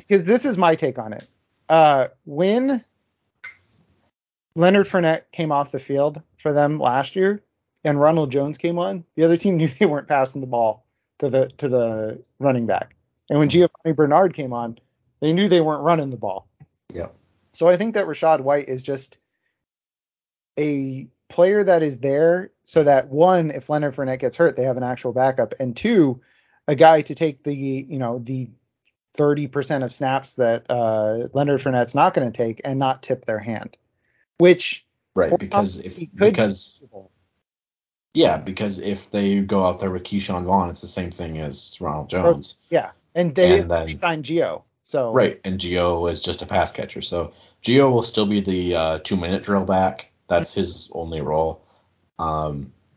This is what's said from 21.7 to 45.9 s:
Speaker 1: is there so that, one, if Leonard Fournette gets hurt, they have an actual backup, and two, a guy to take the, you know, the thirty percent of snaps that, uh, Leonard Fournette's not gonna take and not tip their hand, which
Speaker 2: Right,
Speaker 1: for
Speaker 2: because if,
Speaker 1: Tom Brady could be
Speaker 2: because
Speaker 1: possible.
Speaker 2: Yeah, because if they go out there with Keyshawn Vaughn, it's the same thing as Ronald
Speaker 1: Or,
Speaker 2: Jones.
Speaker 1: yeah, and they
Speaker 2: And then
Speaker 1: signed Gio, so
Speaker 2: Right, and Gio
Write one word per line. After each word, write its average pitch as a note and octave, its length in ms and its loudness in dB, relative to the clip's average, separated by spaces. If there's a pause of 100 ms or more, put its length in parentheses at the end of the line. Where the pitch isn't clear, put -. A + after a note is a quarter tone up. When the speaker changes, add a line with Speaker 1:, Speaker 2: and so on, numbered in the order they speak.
Speaker 1:
is C#3 180 -2
there D#3+ 520 2 (120)
so D#3+ 200 2
that, C#3 260 4
one, E3 420 4
if - 180 -10
Leonard D3+ 260 -2
Fournette C3 240 -4
gets B2 180 -4
hurt, D#3+ 180 4
they B2 80 0
have B2+ 140 0
an B2+ 60 -4
actual B2 300 -6
backup, B2+ 460 0
and B2 160 -4
two, F3 460 2 (460)
a D3+ 80 2
guy D#3+ 260 8
to D3 140 -8
take D#3 280 -4
the, C#3+ 120 -4
you C3+ 440 -6
know, B2 200 -4
the B2+ 300 -8 (680)
thirty D3 320 0
percent C3+ 360 -4
of B2 100 -8
snaps C3 420 -4
that, A#2 340 0
uh, A2+ 640 0
Leonard C#3+ 280 0
Fournette's B2 340 0
not E3+ 180 4
gonna B2+ 180 -2
take A2+ 320 -4
and C3+ 160 -4
not C3 240 -2
tip - 220 -6
their G#2+ 140 -4
hand, G#2+ 380 -10 (600)
which F3 480 4 (300)
Speaker 2:
Right, - 140 2
Speaker 1:
for - 80 0
Speaker 2:
because G3+ 400 -2
if, - 60 -16
Speaker 1:
Tom - 100 -12
Brady E3+ 140 -12
could - 120 -12
be G3+ 100 6
Speaker 2:
because G#2+ 500 -2
Speaker 1:
possible. F#2+ 320 -20 (1000)
Speaker 2:
Yeah, F2+ 240 4
because F#2+ 420 -6
if G2 320 -8
they G2+ 300 0
go G2 240 0
out F2+ 140 0
there G2 120 -4
with F2+ 120 -6
Keyshawn F#2+ 420 -4
Vaughn, F#2 240 0
it's E2+ 120 -12
the F#2 60 -16
same F2 240 -8
thing E2 280 -10
as D2 400 -10
Ronald D2 340 -8
Speaker 1:
Or, F2 200 4
Speaker 2:
Jones. C#2+ 240 -8 (120)
Speaker 1:
yeah, B2 220 -2 (220)
and E3+ 220 -2
they F#3 240 6
Speaker 2:
And F3 100 -4
then E3 240 -2
Speaker 1:
signed D#3+ 300 -4
Gio, C3 400 -4 (200)
so B2+ 300 -4
Speaker 2:
Right, G#2 300 2
and F#2 160 -6
Gio F2 500 -2